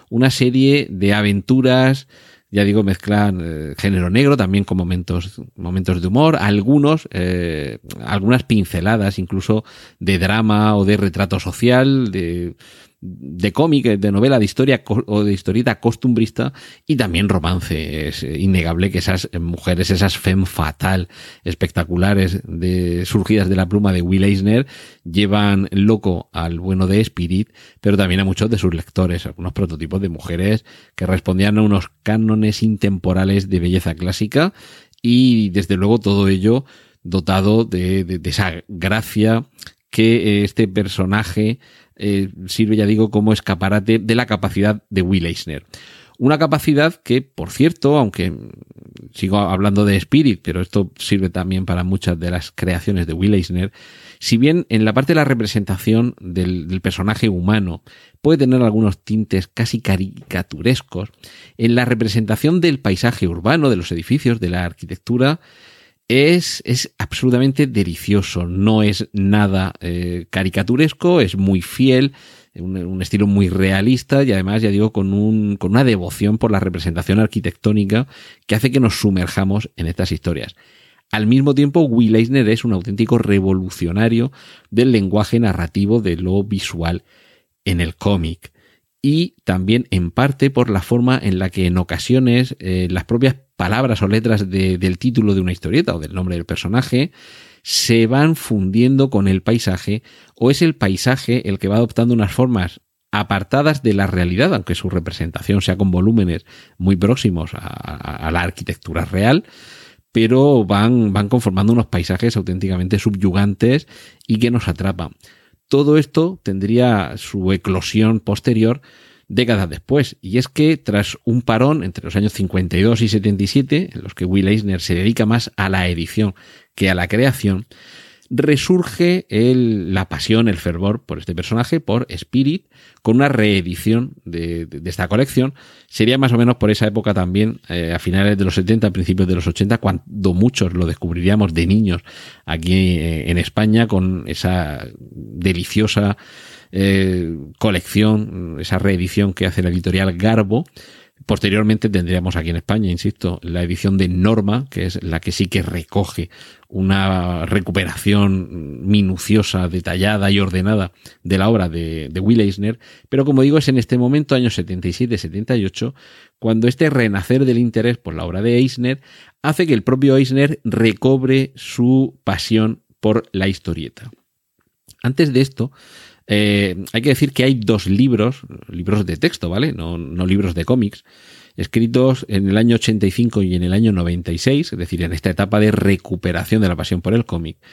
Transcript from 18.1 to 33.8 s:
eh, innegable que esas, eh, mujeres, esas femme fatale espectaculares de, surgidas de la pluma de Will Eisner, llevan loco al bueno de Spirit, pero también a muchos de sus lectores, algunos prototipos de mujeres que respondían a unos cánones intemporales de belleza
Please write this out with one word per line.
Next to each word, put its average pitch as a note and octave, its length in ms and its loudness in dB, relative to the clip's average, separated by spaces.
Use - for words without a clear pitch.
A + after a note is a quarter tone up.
eh, C#2 140 -6
innegable F2+ 520 2
que F#2 80 -4
esas, F#2 320 -2
eh, F2+ 80 -6
mujeres, F2 520 -2
esas F#2+ 280 0
femme F#2+ 280 0
fatale F2 600 -4
espectaculares F2+ 1000 0
de, F2 640 -2
surgidas G2+ 420 0
de F#2+ 60 2
la F#2 140 0
pluma G2+ 240 2
de F2+ 100 0
Will F#2+ 220 2
Eisner, G2+ 420 2
llevan G2+ 640 0
loco G2+ 600 0
al E2 260 -6
bueno F#2 300 -2
de G2+ 120 2
Spirit, F#2 500 -2
pero G2+ 160 2
también F#2+ 240 2
a G2 40 2
muchos F#2+ 260 0
de A2 80 0
sus F2+ 160 0
lectores, E2+ 520 -4
algunos F2 260 -10
prototipos E2 480 -4
de G2 80 -4
mujeres F2+ 560 -2
que F#2 100 -6
respondían F#2 520 0
a A2 40 4
unos G2+ 280 2
cánones A2 640 0
intemporales G2 840 0
de F#2 120 0
belleza F2 340 0